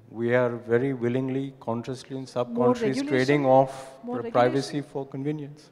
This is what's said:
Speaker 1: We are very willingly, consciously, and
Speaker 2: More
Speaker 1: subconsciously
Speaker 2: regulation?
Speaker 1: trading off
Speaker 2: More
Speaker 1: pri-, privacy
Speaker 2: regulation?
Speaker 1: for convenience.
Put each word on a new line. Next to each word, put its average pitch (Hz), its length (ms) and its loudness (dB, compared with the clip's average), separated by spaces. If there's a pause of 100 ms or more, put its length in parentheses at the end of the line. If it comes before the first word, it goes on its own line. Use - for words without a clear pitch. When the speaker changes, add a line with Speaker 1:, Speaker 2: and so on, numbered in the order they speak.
(100)
Speaker 1:
We 117 240 0
are 123 220 4
very 120 380 0
willingly, 131 680 -2
consciously, 123 560 -8
and 131 100 -10
Speaker 2:
More - 60 -20 (120)
Speaker 1:
subconsciously 123 440 0 (140)
Speaker 2:
regulation? 139 60 -6
Speaker 1:
trading 135 380 2
off - 560 4
Speaker 2:
More 240 180 -6
Speaker 1:
pri-, 233 100 -8
privacy 131 480 2
Speaker 2:
regulation? 139 140 -8
Speaker 1:
for 139 140 -8
convenience. 147 640 -10